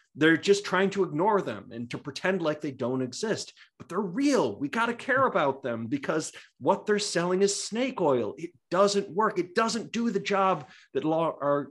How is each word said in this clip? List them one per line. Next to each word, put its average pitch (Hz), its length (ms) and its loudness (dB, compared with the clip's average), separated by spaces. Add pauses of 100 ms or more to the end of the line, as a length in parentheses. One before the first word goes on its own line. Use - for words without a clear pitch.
(160)
They're 156 220 6
just 202 260 4
trying 190 260 2
to 196 140 0
ignore 175 380 2
them 104 280 -8
and 120 200 -10
to 131 80 -6
pretend 185 420 -2
like 151 220 -2
they 147 100 -6
don't 127 300 -2
exist, 151 500 -4 (260)
but - 120 -20
they're 175 100 -4
real. 202 580 0
We 143 100 -4
gotta 233 260 -2
care 262 320 2
about 151 360 0
them 117 240 -4
because 151 460 -2 (280)
what 185 260 0
they're 208 120 2
selling 185 440 0
is 196 200 0
snake 240 380 -4
oil. 127 380 2
It 165 120 -12 (200)
doesn't 196 400 2
work. 196 280 0
It - 160 -4
doesn't 220 380 0
do 233 180 0
the 196 80 -2
job 190 480 0 (280)
that 135 100 0
law, 160 380 0
our, 143 280 2